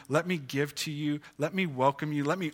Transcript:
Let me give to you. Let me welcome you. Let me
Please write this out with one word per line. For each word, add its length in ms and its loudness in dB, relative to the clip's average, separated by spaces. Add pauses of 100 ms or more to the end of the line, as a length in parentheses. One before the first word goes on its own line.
Let 180 2
me 120 0
give 380 -2
to 160 -4
you. 280 -2 (180)
Let 160 -2
me 120 2
welcome 480 2
you. 100 0
Let 160 2
me 140 -2